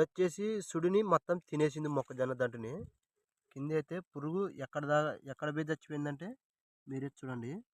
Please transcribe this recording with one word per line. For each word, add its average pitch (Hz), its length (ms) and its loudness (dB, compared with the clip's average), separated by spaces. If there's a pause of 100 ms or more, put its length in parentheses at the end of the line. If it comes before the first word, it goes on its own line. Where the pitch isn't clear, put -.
వచ్చేసి 185 420 0 (200)
సుడిని 180 340 4 (120)
మొత్తం 175 240 2 (140)
తినేసింది 151 440 2
మొక్కజొన్న 127 460 0
దంటుని. 120 320 -2 (800)
కింద 143 260 -4
అయితే 160 180 -4 (140)
పురుగు 156 320 -2 (220)
ఎక్కడ 147 260 -4
దా-, 151 240 4 (180)
ఎక్కడ 151 220 -6
పోయి 156 160 0
చచ్చిపోయిందంటే 147 580 -4 (640)
మీరే 135 180 -4 (120)
చూడండి 127 320 -6 (200)